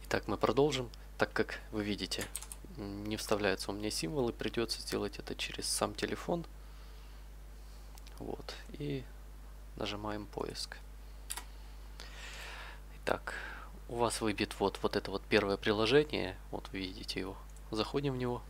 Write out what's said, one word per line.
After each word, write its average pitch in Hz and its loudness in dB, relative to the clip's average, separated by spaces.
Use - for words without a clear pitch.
Итак, - 2
мы 104 2
продолжим. 131 6
Так - 4
как - 2
вы 107 2
видите, 95 0
м, 101 -4
не 107 0
вставляются 101 4
у 101 2
меня 104 0
символы, 143 2
придется - 0
сделать 104 0
это - -4
через - -4
сам 104 4
телефон. 170 0
Вот, - -6
и 143 -2
нажимаем 104 -2
«Поиск». - -4
Итак, - 0
у 120 -4
вас 117 4
выбит 107 2
вот, 98 6
вот 107 4
это 101 2
вот 98 -2
первое 101 6
приложение. 107 6
Вот - -4
вы 98 -2
видите 92 -4
его. 95 -4
Заходим 135 2
в 127 -2
него. 123 0